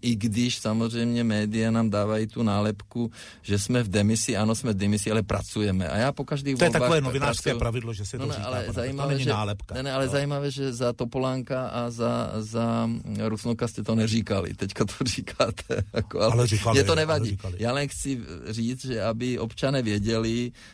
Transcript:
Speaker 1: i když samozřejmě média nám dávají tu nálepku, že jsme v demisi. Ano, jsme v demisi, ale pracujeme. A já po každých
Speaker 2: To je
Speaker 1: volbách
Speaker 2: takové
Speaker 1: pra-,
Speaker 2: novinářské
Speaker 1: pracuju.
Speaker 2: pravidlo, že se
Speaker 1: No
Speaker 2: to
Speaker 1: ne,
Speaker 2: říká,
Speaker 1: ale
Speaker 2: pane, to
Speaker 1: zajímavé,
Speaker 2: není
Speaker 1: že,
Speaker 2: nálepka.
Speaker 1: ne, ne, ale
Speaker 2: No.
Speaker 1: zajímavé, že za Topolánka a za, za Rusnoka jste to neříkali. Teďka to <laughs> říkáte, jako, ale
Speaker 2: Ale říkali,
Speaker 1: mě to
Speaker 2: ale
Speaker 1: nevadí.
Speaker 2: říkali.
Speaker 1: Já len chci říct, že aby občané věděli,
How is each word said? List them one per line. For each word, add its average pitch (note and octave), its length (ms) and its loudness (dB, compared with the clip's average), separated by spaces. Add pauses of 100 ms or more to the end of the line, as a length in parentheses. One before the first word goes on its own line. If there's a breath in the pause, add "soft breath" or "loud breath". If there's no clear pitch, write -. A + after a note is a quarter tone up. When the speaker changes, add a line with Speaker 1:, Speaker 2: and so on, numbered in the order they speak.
Speaker 1:
i A#2+ 140 2
když A#2 420 0
samozřejmě A#2 680 0
média A2 460 2
nám A2+ 200 4
dávají G#2+ 360 2
tu A#2+ 160 -4
nálepku, G#2+ 680 0 (320 loud breath)
že G2+ 160 0
jsme B2 240 2
v G#2+ 60 -4
demisi. G#2+ 480 2
Ano, A2 180 2
jsme A2+ 180 0
v G2+ 40 -2
demisi, G2+ 340 2
ale A2 120 2
pracujeme. G2 640 0
A C#2 80 -2
já B2+ 160 2
po C#3 120 -6
každých C#3 320 -2
Speaker 2:
To C#3+ 80 4
je E3+ 40 8
Speaker 1:
volbách D#3 140 4
Speaker 2:
takové D#3+ 180 4
Speaker 1:
pra-, C#3 40 2
Speaker 2:
novinářské C3+ 460 0
Speaker 1:
pracuju. B2 80 0
Speaker 2:
pravidlo, A#2 360 -2
že G#2 100 -8
se B2 140 -8
Speaker 1:
No C3 60 -4
Speaker 2:
to C#3 60 -2
Speaker 1:
ne, G#2 60 -4
Speaker 2:
říká, G#2 100 -6
Speaker 1:
ale B2+ 100 -4
Speaker 2:
pane, B2 100 -4
to - 60 -4
Speaker 1:
zajímavé, C#3 400 -2
Speaker 2:
není C3 120 2
Speaker 1:
že, C#3+ 60 2
Speaker 2:
nálepka. G#2 440 -2
Speaker 1:
ne, B2+ 80 -4
ne, C#3 100 -4
ale C3+ 140 0
Speaker 2:
No. C3 60 -2
Speaker 1:
zajímavé, C#3+ 380 0
že C3+ 220 -2
za A#2+ 200 0
Topolánka B2+ 760 -2
a A#2+ 220 -4
za, A#2 480 0
za A2+ 520 0 (380)
Rusnoka A2+ 400 -2
jste A2+ 140 -6
to A2+ 120 0
neříkali. G#2+ 600 2
Teďka G2+ 300 -2
to - 140 -2
<laughs> - 60 0
říkáte, - 800 -2 (100)
jako, - 280 -2
ale A2+ 120 4
Speaker 2:
Ale A#2+ 140 4
říkali, A2 320 2
Speaker 1:
mě C#3+ 60 6
to - 80 4
Speaker 2:
ale D#3+ 100 4
Speaker 1:
nevadí. D#3 280 0
Speaker 2:
říkali. G2 280 -6
Speaker 1:
Já A#2 140 0
len C#3+ 160 -2
chci C#3 320 -6 (280)
říct, A#2 360 -4
že A#2+ 180 -4
aby A2+ 360 -2
občané C3+ 440 -2
věděli, A2+ 680 0 (220 loud breath)